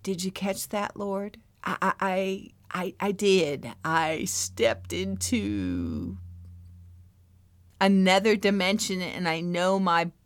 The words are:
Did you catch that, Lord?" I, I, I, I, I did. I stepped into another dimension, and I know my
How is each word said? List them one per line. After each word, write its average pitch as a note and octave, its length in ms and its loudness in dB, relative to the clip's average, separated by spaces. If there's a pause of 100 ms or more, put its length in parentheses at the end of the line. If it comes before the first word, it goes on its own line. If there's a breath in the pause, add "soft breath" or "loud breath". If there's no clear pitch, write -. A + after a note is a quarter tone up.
Did F#3 220 -4
you F#3+ 60 -4
catch G3 380 -4
that, G#3 280 -4
Lord?" G3+ 400 -6 (260)
I, F3+ 180 -4
I, F#3 200 2
I, F#3+ 480 -2 (220)
I, F3+ 280 -6
I G3+ 140 0
did. F#3 580 2 (140)
I D#3+ 400 0
stepped - 680 0
into F#2 1300 -2 (1600)
another G3 560 6
dimension, G3 680 0
and F3 260 -4
I E3 140 -2
know F3 380 2
my E3+ 320 2 (140)